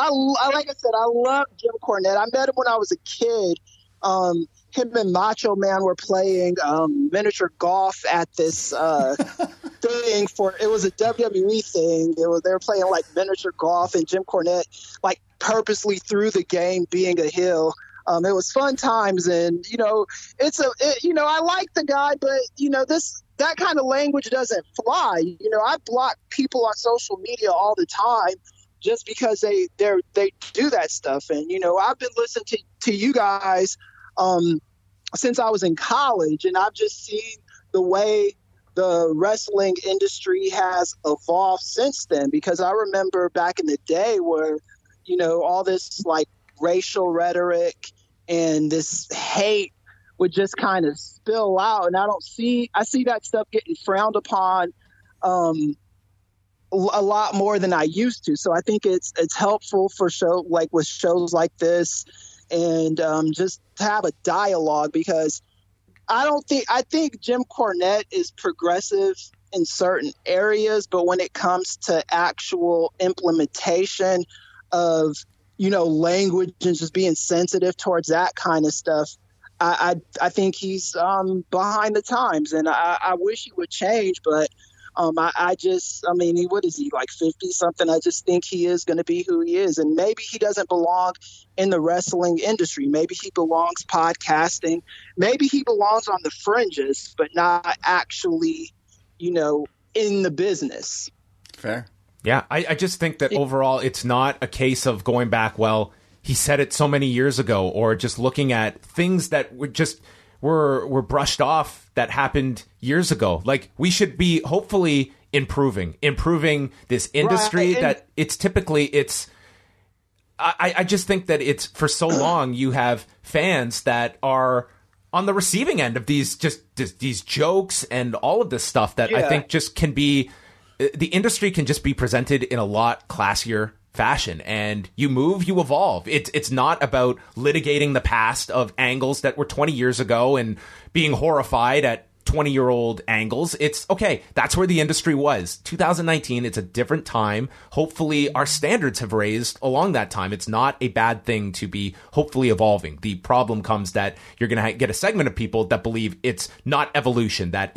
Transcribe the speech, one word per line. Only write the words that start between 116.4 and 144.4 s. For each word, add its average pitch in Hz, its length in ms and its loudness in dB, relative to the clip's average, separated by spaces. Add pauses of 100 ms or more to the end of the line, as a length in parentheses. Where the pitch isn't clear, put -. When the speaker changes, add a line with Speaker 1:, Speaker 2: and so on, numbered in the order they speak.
Speaker 3:
this 120 240 -2
industry 180 560 2
Speaker 1:
Right, 180 80 2
and 202 80 0
Speaker 3:
that 143 220 -2 (100)
it's - 200 -2
typically, 175 500 0
it's, - 420 -2 (1080)
I, 170 200 0
I, 175 200 0
I 185 60 2
just 185 220 0
think 190 200 -2
that 151 140 2
it's, 139 260 -2
for - 220 -2
so 160 200 0
Speaker 1:
<clears throat> - 0 -
Speaker 3:
long, 147 440 2
you 127 200 -2
have 123 340 0 (160)
fans 151 600 0
that 120 400 0
are 131 460 2 (440)
on 185 140 0
the 202 80 2
receiving 208 460 0
end 120 160 0
of 120 100 -8
these, 143 300 0
just, - 260 -4 (120)
just 110 240 -8
these 120 220 -4
jokes 185 640 0
and 123 320 -4
all 185 260 0
of 147 80 -6
this 120 140 -4
stuff 107 320 0
that 113 180 0
I 127 60 2
Speaker 1:
Yeah. 147 80 2
Speaker 3:
think 147 200 0
just - 260 -4
can 151 180 0
be, 143 380 2 (500)
uh, 135 140 2
the 151 120 -2
industry 196 460 0
can 165 120 0
just 147 200 -2
be 139 100 0
presented 127 480 0
in 127 160 -2
a 110 60 0
lot 110 440 0
classier 107 640 -2 (200)
fashion. 110 480 0
And 107 560 -4
you 139 120 2
move, 160 360 2
you 180 160 0
evolve. 143 480 0
It's, 147 260 0
it's 147 160 -4
not 135 320 2
about 127 360 2 (180)
litigating 147 580 0
the 123 60 0
past 117 500 0
of 120 260 0
angles 131 440 0
that 135 180 -2
were 147 60 -2
twenty 147 280 0
years 123 280 0
ago 120 360 2
and 113 220 -2 (340)
being 156 200 2
horrified 139 720 2
at 117 240 -2 (160)
twenty-year-old 127 800 0
angles. 113 540 0
It's, 147 280 -2
okay, 190 340 0 (120)
that's 131 220 0